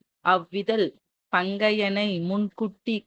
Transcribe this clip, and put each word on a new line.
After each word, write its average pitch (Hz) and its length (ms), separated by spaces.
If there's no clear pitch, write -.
அவ்விதழ் 185 600
பங்கையனை 202 760
முன்குட்டி 208 760